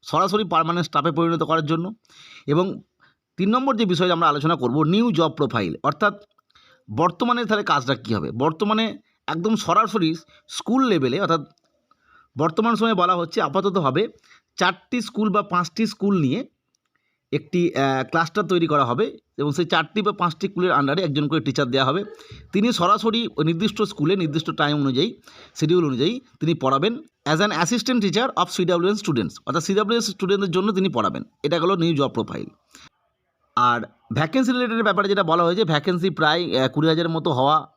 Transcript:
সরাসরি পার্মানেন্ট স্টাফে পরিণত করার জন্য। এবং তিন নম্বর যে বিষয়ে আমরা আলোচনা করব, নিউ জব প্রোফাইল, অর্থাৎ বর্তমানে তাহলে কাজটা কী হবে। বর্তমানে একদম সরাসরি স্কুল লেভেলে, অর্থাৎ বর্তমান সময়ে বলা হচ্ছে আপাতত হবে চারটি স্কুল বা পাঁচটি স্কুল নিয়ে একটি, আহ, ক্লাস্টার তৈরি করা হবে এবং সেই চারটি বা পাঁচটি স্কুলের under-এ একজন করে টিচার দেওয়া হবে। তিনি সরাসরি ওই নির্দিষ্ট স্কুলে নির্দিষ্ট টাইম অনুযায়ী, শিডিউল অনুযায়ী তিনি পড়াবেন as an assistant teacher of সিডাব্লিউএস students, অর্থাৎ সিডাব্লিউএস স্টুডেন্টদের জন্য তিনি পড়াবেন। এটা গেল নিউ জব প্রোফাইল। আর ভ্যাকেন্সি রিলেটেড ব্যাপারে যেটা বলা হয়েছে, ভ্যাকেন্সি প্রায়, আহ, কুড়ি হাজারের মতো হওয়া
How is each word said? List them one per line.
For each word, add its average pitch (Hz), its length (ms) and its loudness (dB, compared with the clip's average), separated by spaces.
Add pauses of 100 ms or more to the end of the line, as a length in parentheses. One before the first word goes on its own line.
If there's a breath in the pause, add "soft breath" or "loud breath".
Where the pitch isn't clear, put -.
সরাসরি 190 420 0
পার্মানেন্ট 165 440 0
স্টাফে 147 240 0
পরিণত 165 320 0
করার 160 220 0
জন্য। 165 280 -2 (540 loud breath)
এবং 175 340 0 (560 soft breath)
তিন 190 120 2
নম্বর 254 260 2
যে 220 100 2
বিষয়ে 180 260 2
আমরা 170 160 2
আলোচনা 151 280 2
করব, 135 280 0
নিউ 208 280 2
জব 156 200 2
প্রোফাইল, 110 520 -2
অর্থাৎ 202 400 -2 (760 soft breath)
বর্তমানে 240 480 0
তাহলে 208 180 0
কাজটা 139 320 0
কী 113 180 -6
হবে। 76 180 -2
বর্তমানে 202 680 -2 (300)
একদম 175 280 -2
সরাসরি 180 600 0 (320 soft breath)
স্কুল 262 400 0
লেভেলে, 151 340 0
অর্থাৎ 165 200 0 (960 soft breath)
বর্তমান 202 380 2
সময়ে 226 180 0
বলা 180 220 2
হচ্ছে 175 260 -2
আপাতত 185 360 0
হবে 160 300 0 (480 soft breath)
চারটি 185 460 -2
স্কুল 214 280 -2
বা 208 120 0
পাঁচটি 196 460 -2
স্কুল 196 320 0
নিয়ে 151 280 0 (840)
একটি, - 440 -2
আহ, 135 280 0
ক্লাস্টার 165 400 -2
তৈরি 170 240 0
করা 147 180 2
হবে 147 320 -2 (200)
এবং 147 140 -2
সেই 170 140 0
চারটি 165 360 -2
বা 202 100 0
পাঁচটি 180 360 -4
স্কুলের 180 240 0
under-এ 143 320 0
একজন 147 240 0
করে 151 120 0
টিচার 135 320 -2
দেওয়া 135 140 2
হবে। 160 180 0 (500 loud breath)
তিনি 214 180 2
সরাসরি 214 560 0 (100)
ওই 151 80 2
নির্দিষ্ট 170 360 0
স্কুলে 180 340 0
নির্দিষ্ট 160 360 -4
টাইম 147 260 0
অনুযায়ী, 139 360 0 (420 loud breath)
শিডিউল 165 300 2
অনুযায়ী 147 340 0 (200 soft breath)
তিনি 160 140 0
পড়াবেন 143 440 0 (280)
as 156 120 2
an 208 140 0
assistant 226 500 0
teacher 202 260 0
of - 220 0
সিডাব্লিউএস 180 520 0
students, 117 320 -2 (120)
অর্থাৎ 135 180 -2
সিডাব্লিউএস 214 460 0
স্টুডেন্টদের 196 420 -2
জন্য 190 200 0
তিনি 190 180 0
পড়াবেন। 113 340 -2 (200)
এটা 160 160 0
গেল 185 160 2
নিউ 165 200 0
জব 135 140 0
প্রোফাইল। - 360 -6 (1080 loud breath)
আর 120 260 2 (320)
ভ্যাকেন্সি 185 380 0
রিলেটেড 233 320 -2
ব্যাপারে 202 240 2
যেটা 196 160 2
বলা 170 200 2
হয়েছে, 180 200 2
ভ্যাকেন্সি 170 460 0
প্রায়, 151 500 0
আহ, 131 80 2
কুড়ি 151 200 0
হাজারের 165 220 2
মতো 160 220 -2
হওয়া 139 460 2